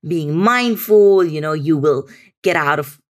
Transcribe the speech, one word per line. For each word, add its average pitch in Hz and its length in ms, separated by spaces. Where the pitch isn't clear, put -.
being 156 260
mindful, 214 920
you 156 160
know, 156 120
you 156 240
will 139 320
get 175 140
out 151 220
of, 143 200